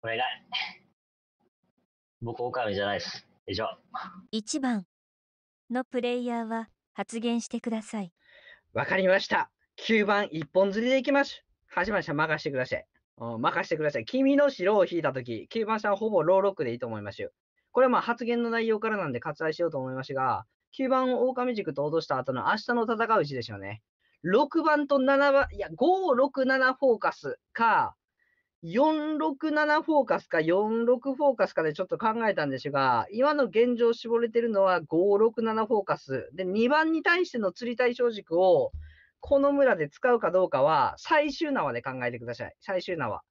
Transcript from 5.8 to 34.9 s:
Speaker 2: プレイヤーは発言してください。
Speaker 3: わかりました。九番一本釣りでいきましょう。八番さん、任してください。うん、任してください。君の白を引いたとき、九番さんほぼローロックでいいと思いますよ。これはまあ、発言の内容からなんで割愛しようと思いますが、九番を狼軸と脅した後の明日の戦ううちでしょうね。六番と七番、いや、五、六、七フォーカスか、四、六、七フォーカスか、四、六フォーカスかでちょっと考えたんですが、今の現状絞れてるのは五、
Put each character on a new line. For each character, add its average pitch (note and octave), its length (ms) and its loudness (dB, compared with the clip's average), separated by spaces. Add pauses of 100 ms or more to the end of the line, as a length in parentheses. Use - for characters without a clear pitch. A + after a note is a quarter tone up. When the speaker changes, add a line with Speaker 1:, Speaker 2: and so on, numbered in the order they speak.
Speaker 2:
プ B3 160 -6
レ B3 160 -2
イ B3 80 -4
ヤ A#3 180 -4
ー A3 60 -8
は A3+ 180 -6 (260)
発 A3 280 -8
言 A#3 180 0
し - 80 -10
て A#3 140 -8
く B3 80 -6
だ A3 120 -4
さ G#3+ 200 -10
い。 F3 100 -10 (600)
Speaker 3:
わ - 120 -2
か F#3 120 -2
り F#3+ 100 2
ま F#3+ 140 4
し - 80 -10
た。 - 200 -2 (280)
九 A3 280 2
番 G3+ 240 2
一 D#3 160 -8
本 F#3+ 280 2
釣 A3 120 -2
り B3+ 60 2
で C4+ 60 4
い C4 60 2
き C#4 100 2
ま C#4 100 4
し - 120 -6
ょ - 80 -20 (280)
う。 - 40 -10
八 F#3 160 0
番 F#3 120 0
さ E3 80 -6
ん、 C#3+ 60 -2
任 D#3 240 0
し - 20 -16
て D3+ 80 -4
く C3+ 60 -4
だ B2+ 80 0
さ - 100 -4
い。 - 100 -8 (340)
う A#2 180 -8
ん、 A2+ 40 -4
任 E3 240 0
し - 40 -18
て D#3 80 -2
く D3+ 60 -4
だ D3 80 0
さ A#2+ 80 -4
い。 A2+ 60 -8
君 C4+ 300 2
の C#4+ 140 4
白 G3+ 260 0
を F#3+ 100 6
引 F3 120 -4
い D#3+ 40 0
た C3+ 120 0
と B2+ 100 -6
き、 A#2 240 -8
九 A3+ 180 -4
番 A3 140 -2
さ G#3+ 120 -2
ん G3 40 2
ほ A3 140 -4
ぼ F#3+ 120 2
ロ F3+ 180 4
ー - 20 2
ロ G3 100 2
ッ F#3+ 40 -12
ク D3 100 -4
で A#2 80 -2
い - 20 -4
い A#2+ 40 -12
と B2+ 80 -6
思 A2 120 -6
い - 20 -10
ま G2+ 120 -10
す - 80 -12
よ。 - 100 -8 (400)
こ - 80 0
れ C4 60 6
は B3+ 40 4
ま A3+ 100 2
あ、 - 20 -2
発 A#3+ 240 -4
言 A#3 180 -2
の A#3 60 -2
内 A3+ 180 -2
容 G#3+ 140 0
か A3 80 -2
ら G#3+ 80 -2
な F3 100 -4
ん C3 60 -4
で A#2+ 80 -6
割 D#3 240 -6
愛 D#3 80 0
し F3 80 -4
よ E3 80 2
う - 20 -4
と D3+ 60 -6
思 C3 120 -6
い C3 40 -8
ま C3 100 -6
す C3+ 100 -10
が、 B2+ 320 -2 (280)
九 C4 160 -4
番 C4 240 0
を B3 160 0
狼 B3 260 -4
軸 E3+ 180 -6
と C#3+ 160 -2
脅 D#3 120 0
し - 60 -14
た C3 100 -2
後 B2+ 160 -4
の A#2+ 140 -2
明 D#3 100 0
日 A#3+ 160 -4
の A#3 100 0
戦 A3 340 0
う F3+ 40 2
う D3 40 0
ち C#3+ 80 -10
で B2 100 -6
し A2 100 -12
ょ - 20 -10
う G2 40 -12
ね。 G2+ 220 -12 (420)
六 C#4 380 2
番 D4 260 2
と C#4 120 2
七 C#4 320 4
番、 C#4 220 4
い - 40 -14
や、 F#3+ 160 -6
五、 F4 420 2
六、 C4+ 300 2
七 C4 280 2
フ C4+ 180 2
ォ A3 40 4
ー - 20 -12
カ E3+ 160 -2
ス - 260 -10 (140)
か、 G#3+ 420 2 (680)
四、 D4+ 560 0
六、 D#4 360 -2
七 D4+ 280 2
フ D#4 180 2
ォ - 20 4
ー A#3 40 2
カ F#3+ 140 0
ス - 80 -14
か、 E3 140 0
四、 G#3+ 440 2
六 B3+ 300 0
フ C#4+ 140 4
ォ - 20 4
ー A#3+ 40 0
カ F#3 120 2
ス - 60 -12
か E3 100 -2
で D#3 80 0
ち D3+ 100 -6
ょ F#3 40 -2
っ - 20 -20
と D#3+ 100 -4
考 A3+ 300 0
え G3 60 2
た D#3+ 120 -2
ん C#3 40 -2
で C3 100 -6
す C#3+ 120 -6
が、 C3 380 2
今 B3+ 240 2
の C#4+ 120 2
現 A3+ 320 2
状 A#3 160 4
絞 A#3 260 -2
れ A#3 100 0
て A#3 120 0
る A#3 80 0
の G3 140 4
は F3+ 180 4
五、 F#3 360 2